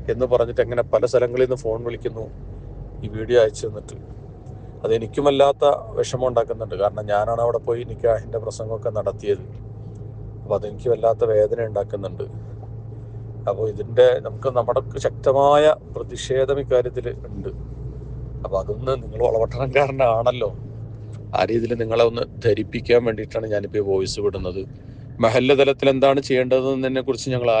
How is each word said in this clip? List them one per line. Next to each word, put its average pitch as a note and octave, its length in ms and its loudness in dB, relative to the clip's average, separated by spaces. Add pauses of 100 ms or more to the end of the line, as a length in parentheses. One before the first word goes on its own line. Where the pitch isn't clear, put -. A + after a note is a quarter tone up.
(120)
എന്ന് B2 200 0
പറഞ്ഞിട്ട് A#2+ 340 4
എങ്ങനെ A#2+ 260 0
പല A2+ 100 4 (100)
സ്ഥലങ്ങളിൽ B2 340 4
നിന്ന് B2+ 180 -2
ഫോൺ A2+ 240 -2
വിളിക്കുന്നു A2+ 380 -8 (800)
ഈ G#2 120 -6
വീഡിയോ A#2 280 4
അയച്ചു A2 220 -2
തന്നിട്ട്. G#2 320 -10 (840)
അതെനിക്കും A2+ 440 0
വല്ലാത്ത C#3 360 4 (340)
വിഷമം B2+ 320 0
ഉണ്ടാക്കുന്നുണ്ട്. A2+ 520 -2
കാരണം G#2 220 0 (100)
ഞാനാണ് A2+ 320 2
അവിടെ A#2 200 0
പോയി A#2+ 240 -2
നിക്കാഹിൻ്റെ A2+ 540 0
പ്രസംഗമൊക്കെ A2 540 -6
നടത്തിയത്. G2+ 460 -2 (1000)
അപ്പോൾ G2 180 -2
അതെനിക്ക് G#2 320 -6
വല്ലാത്ത A2+ 300 2 (100)
വേദന G#2+ 360 2
ഉണ്ടാക്കുന്നുണ്ട്. G2+ 540 -6 (1300)
അപ്പോൾ G2+ 240 -2
ഇതിൻ്റെ, A2+ 340 4 (180)
നമുക്ക് A2+ 320 -4
നമ്മുടെ A#2+ 240 2 (240)
ശക്തമായ C#3 600 4 (300)
പ്രതിഷേധം C3 680 0
ഇക്കാര്യത്തിൽ B2 440 0 (220)
ഉണ്ട്. - 220 -8 (960)
അപ്പോൾ F#2+ 180 -2
അതൊന്ന്, A#2 300 -2 (100)
നിങ്ങൾ A#2 240 -8
വളപട്ടണംകാരനാണല്ലോ, A#2+ 1200 2 (880)
ആ - 20 2 (100)
രീതിയിൽ A#2 220 0 (100)
നിങ്ങളെ A2+ 280 4
ഒന്ന് A#2 120 -4 (240)
ധരിപ്പിക്കാൻ A2+ 640 4
വേണ്ടിയിട്ടാണ് A2 460 -4
ഞാനിപ്പോൾ G#2 280 -2
ഈ - 80 0
വോയിസ് F#2+ 340 0
വിടുന്നത്. F#2+ 380 -4 (640)
മഹല്ല് B2+ 360 6
തലത്തിൽ C#3 340 6
എന്താണ് C3+ 340 4
ചെയ്യേണ്ടതെന്നതിനെ C3 800 2
കുറിച്ച് B2+ 260 -2
ഞങ്ങൾ B2 160 2 (100)